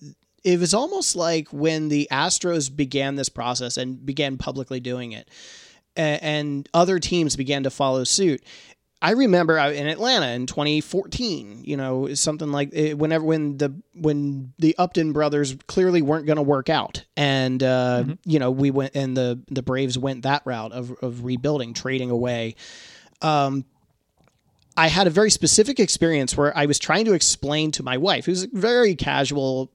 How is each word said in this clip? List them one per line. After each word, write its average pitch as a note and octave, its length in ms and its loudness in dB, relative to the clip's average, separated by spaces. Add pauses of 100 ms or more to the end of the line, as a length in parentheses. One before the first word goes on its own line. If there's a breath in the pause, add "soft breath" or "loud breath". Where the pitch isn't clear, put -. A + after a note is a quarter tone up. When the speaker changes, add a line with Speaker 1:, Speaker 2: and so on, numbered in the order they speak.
(440)
Speaker 1:
it F3+ 140 4
was E3+ 160 2
almost E4+ 400 0
like E3 380 -2
when D#3 360 0
the D3 220 0
Astros D3+ 640 0
began C#3 400 -2
this C3+ 140 -4
process B2 480 -4
and C3 280 -6
began C3+ 340 -2
publicly C3 420 -8
doing B2 320 -8
it, A2+ 160 -16 (680 loud breath)
a-, D3+ 240 0
and D3 540 -4
other F3 240 4
teams D#3+ 380 0
began C#3 260 -2
to C3+ 80 -2
follow C3 340 0
suit. E3+ 380 2 (640 loud breath)
I F3 80 4
remember F3 460 4
I, D3 140 2
in C#3+ 160 -4
Atlanta G3+ 400 0
in B2 180 -4
twenty D3+ 340 0
fourteen, C#3+ 840 -6
you D3 120 -4
know, C3+ 380 -4
something D3+ 380 -2
like C#3+ 200 -2
it, D3+ 240 0
whenever, D#3 280 0
when D3+ 340 0
the, C#3 160 0 (220)
when C#3+ 640 -2
the D#3+ 180 4
Upton E3+ 340 0
brothers D3 440 0 (100)
clearly F3+ 360 2
weren't D3 240 0
gonna D3+ 160 2
work C#3 260 2
out, D3+ 360 -2 (120)
and, C3 480 2
uh, B2+ 400 2
Speaker 2:
Mm-hmm. C#3+ 80 -4 (120)
Speaker 1:
you D#3 140 2
know, B2+ 140 2
we C3+ 180 2
went, C3+ 240 -2
and C3 220 -2
the, B2 320 0
the C3 140 -4
Braves B2+ 360 -2
went C3 240 -4
that C#3 220 0
route A2+ 260 -6
of, B2 220 -10 (100)
of A#2+ 220 -6
rebuilding, B2+ 500 -2
trading B2+ 380 -4
away. A#2 420 -2 (680 loud breath)
Um, C#3 420 0 (1120)
I D#3+ 100 6
had F3 220 2
a - 20 4
very G3+ 200 4
specific G3+ 500 2
experience D#3+ 560 2
where D3 200 2
I D3 100 2
was D3 120 0
trying F#3 280 0
to G#3+ 60 4
explain D#3 600 0
to - 100 -6
my B2+ 140 -2
wife, D3+ 300 0
who's F3+ 180 0
a A3 80 -10
very A3+ 420 4
casual C3+ 800 0